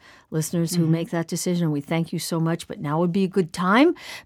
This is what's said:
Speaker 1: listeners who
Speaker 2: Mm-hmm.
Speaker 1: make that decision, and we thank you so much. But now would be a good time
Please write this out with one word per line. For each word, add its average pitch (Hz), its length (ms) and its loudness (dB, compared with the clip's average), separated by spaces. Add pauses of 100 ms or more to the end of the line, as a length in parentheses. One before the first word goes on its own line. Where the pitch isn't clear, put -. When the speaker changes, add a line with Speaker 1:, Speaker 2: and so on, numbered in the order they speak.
(320)
Speaker 1:
listeners 165 420 -2
who 170 80 4
Speaker 2:
Mm-hmm. 160 100 2
Speaker 1:
make 165 180 -2
that 165 180 -2
decision, 175 360 -2
and 156 80 0
we 143 80 -2
thank 165 320 -2
you 170 60 -2
so 165 220 -2
much. 165 260 -2
But - 140 -12
now 151 180 -2
would 175 140 2
be 196 100 2
a 185 60 2
good 185 240 -2
time 226 420 4 (320)